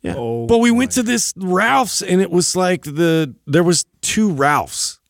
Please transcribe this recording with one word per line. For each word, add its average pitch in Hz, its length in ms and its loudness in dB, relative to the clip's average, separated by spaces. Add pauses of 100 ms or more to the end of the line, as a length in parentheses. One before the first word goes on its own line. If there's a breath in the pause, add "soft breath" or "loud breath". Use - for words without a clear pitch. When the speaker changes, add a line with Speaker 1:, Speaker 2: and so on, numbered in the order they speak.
Speaker 1:
Yeah. 175 160 -6
Speaker 2:
Oh 117 300 -6
Speaker 1:
But 233 120 4
we 240 120 4
went 247 200 2
Speaker 2:
my. - 40 -4
Speaker 1:
to 254 80 0
this 233 340 -2
Ralph's, 202 640 0
and 185 200 2
it 190 100 -2
was 180 240 0
like 180 280 0
the, 156 500 0 (120)
there 156 180 2
was 151 220 2 (160)
two 214 300 0
Ralphs. 139 680 -2 (100)